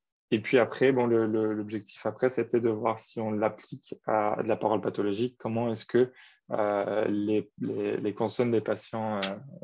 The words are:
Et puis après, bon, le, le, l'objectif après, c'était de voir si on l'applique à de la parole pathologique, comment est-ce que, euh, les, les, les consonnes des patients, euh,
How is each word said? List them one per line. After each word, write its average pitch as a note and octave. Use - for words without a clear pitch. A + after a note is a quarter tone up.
Et A2
puis -
après, B2+
bon, B2
le, A2+
le, A2
l'objectif G#2
après, B2+
c'était A#2
de A#2
voir A2+
si -
on A2
l'applique G#2+
à G#2+
de -
la A2
parole G#2
pathologique, G2+
comment A#2
est-ce G#2+
que, B2
euh, G#2
les, G#2
les, A2
les G#2
consonnes A#2
des A2
patients, A2
euh, G2